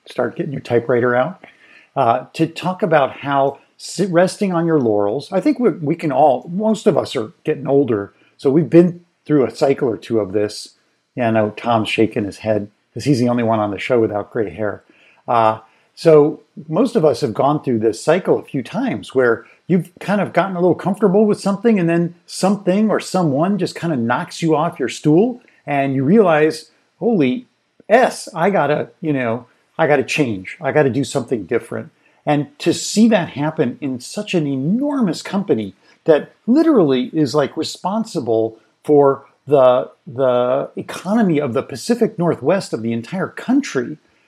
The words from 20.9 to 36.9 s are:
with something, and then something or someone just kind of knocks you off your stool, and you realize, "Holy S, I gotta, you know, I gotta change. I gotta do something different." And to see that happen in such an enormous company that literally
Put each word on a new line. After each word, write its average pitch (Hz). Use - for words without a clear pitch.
with 208
something, 202
and 170
then 170
something 202
or 147
someone 175
just 170
kind 165
of 131
knocks 123
you 156
off 160
your 123
stool, 170
and 139
you 135
realize, 160
"Holy 147
S, 226
I 175
gotta, 147
you 156
know, 123
I 160
gotta 139
change. 110
I 139
gotta 139
do 131
something 123
different." 117
And 147
to 170
see 220
that 196
happen 143
in 131
such -
an 160
enormous 196
company 113
that 147
literally 220